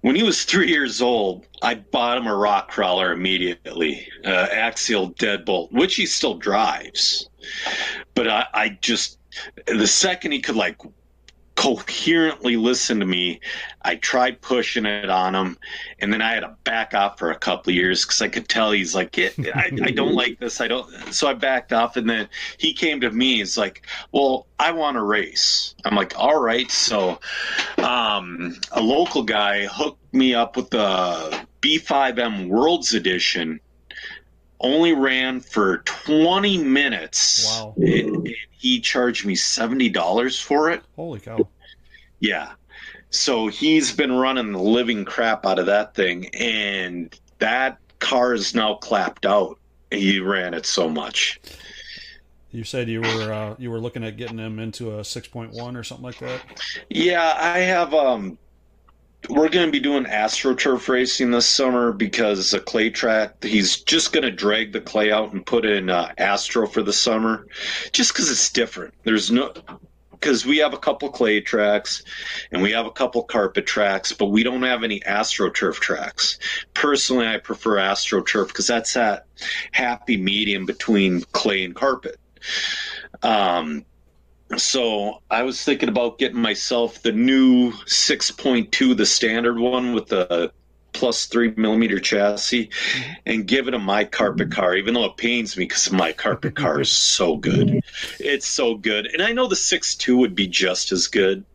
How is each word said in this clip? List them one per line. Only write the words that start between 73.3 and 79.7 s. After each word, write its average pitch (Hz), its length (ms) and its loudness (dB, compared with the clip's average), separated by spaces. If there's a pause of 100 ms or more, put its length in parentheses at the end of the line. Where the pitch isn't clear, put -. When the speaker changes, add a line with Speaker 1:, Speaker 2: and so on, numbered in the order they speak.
Speaker 1:
tracks, 98 460 0
but - 140 0
we 104 180 4
don't 127 180 -2
have 123 220 0
any 104 160 -4
AstroTurf 98 800 -2
tracks. - 580 -2 (360)
Personally, 127 520 2
I 110 120 -2
prefer 107 400 -2
AstroTurf 98 760 0
'cause - 140 -2
that's 117 240 0
that 110 340 0 (460)